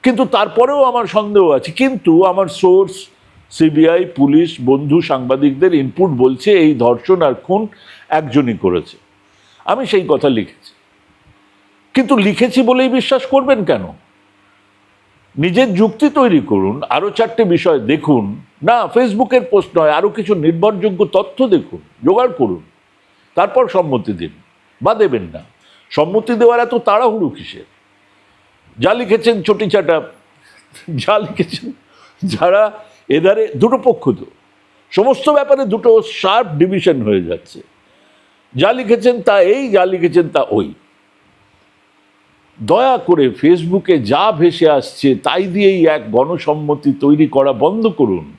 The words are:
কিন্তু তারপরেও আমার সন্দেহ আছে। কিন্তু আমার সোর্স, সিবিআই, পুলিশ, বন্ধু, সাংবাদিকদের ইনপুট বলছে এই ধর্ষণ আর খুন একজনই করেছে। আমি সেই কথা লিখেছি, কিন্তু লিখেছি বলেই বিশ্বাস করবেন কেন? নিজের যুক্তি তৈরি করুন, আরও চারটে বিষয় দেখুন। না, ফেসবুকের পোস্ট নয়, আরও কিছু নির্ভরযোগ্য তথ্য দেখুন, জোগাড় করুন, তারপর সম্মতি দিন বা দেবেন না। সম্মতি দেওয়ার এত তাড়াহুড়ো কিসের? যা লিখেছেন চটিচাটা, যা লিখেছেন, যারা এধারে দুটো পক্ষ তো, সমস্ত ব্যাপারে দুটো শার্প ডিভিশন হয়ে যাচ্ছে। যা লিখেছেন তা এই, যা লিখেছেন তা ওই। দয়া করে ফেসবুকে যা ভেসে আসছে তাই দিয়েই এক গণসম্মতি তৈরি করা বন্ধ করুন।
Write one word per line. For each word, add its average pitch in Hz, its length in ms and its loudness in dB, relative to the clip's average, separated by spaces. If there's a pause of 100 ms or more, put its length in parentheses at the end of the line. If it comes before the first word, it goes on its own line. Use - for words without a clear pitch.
কিন্তু 254 180 2 (120)
তারপরেও 247 440 0 (100)
আমার 233 160 -2 (100)
সন্দেহ 208 280 2 (120)
আছে। 143 140 -4 (100)
কিন্তু 262 320 0 (180)
আমার 185 180 -2 (120)
সোর্স, 190 340 4 (600)
সিবিআই, 160 460 2 (160)
পুলিশ, 147 320 4 (200)
বন্ধু, 143 280 2 (120)
সাংবাদিকদের 139 640 0 (100)
ইনপুট 175 280 -2 (120)
বলছে 131 280 0 (140)
এই 151 80 4 (120)
ধর্ষণ 120 340 2 (100)
আর 127 60 0 (120)
খুন 196 160 -2 (560)
একজনই 127 460 -2
করেছে। 90 320 -2 (760)
আমি 208 120 -2 (100)
সেই 190 200 2
কথা 143 160 0 (100)
লিখেছি, - 340 -12 (1200)
কিন্তু 269 200 2 (120)
লিখেছি 233 340 0 (100)
বলেই 254 280 2
বিশ্বাস 254 240 0 (120)
করবেন 269 260 2 (100)
কেন? 104 140 -2 (1500)
নিজের 185 320 2 (100)
যুক্তি 220 280 0 (120)
তৈরি 240 220 4 (100)
করুন, 98 260 0 (200)
আরও 180 120 -2 (100)
চারটে 226 240 0 (120)
বিষয় 165 240 0 (120)
দেখুন। 147 340 0 (440)
না, 240 80 4 (180)
ফেসবুকের 240 560 0
পোস্ট 196 280 0
নয়, 156 200 4
আরও 196 180 0
কিছু 202 160 -4 (120)
নির্ভরযোগ্য 180 560 0 (160)
তথ্য 196 220 -2 (160)
দেখুন, - 260 -4 (260)
জোগাড় 240 340 2
করুন, 92 220 -2 (720)
তারপর 202 280 2 (100)
সম্মতি 135 460 -2
দিন 80 120 -10 (480)
বা 175 120 0 (100)
দেবেন 123 220 0 (100)
না। - 80 -16 (480)
সম্মতি 202 500 -2
দেওয়ার 240 260 4
এত 240 80 -6 (140)
তাড়াহুড়ো 208 480 0
কিসের? - 320 -20 (1120)
যা 160 220 2
লিখেছেন 226 360 0 (100)
চটিচাটা, 190 500 0 (1040)
যা 208 120 0 (100)
লিখেছেন, - 420 -6 (680)
যারা 185 280 2 (540)
এধারে 196 280 2 (180)
দুটো 240 240 2
পক্ষ - 180 0 (140)
তো, - 80 -16 (680)
সমস্ত 262 340 0 (100)
ব্যাপারে 277 260 2 (120)
দুটো 226 160 0 (300)
শার্প 208 280 0 (120)
ডিভিশন 180 460 0
হয়ে 98 220 0
যাচ্ছে। - 300 -12 (960)
যা 165 240 2
লিখেছেন 233 360 2 (120)
তা 202 100 4 (180)
এই, 277 80 -4 (120)
যা 185 80 4 (100)
লিখেছেন 170 420 0
তা 143 80 2 (140)
ওই। 92 120 -2 (1900)
দয়া 233 380 0 (120)
করে 156 180 4 (140)
ফেসবুকে 175 540 0 (160)
যা 156 140 0 (160)
ভেসে 170 260 2 (120)
আসছে - 300 -4 (180)
তাই 165 180 -2 (100)
দিয়েই 190 260 2 (140)
এক 147 80 -6 (140)
গণসম্মতি 147 760 -2 (140)
তৈরি 151 220 4 (100)
করা 139 160 2 (120)
বন্ধ 208 200 -2 (160)
করুন। 92 260 -2 (120)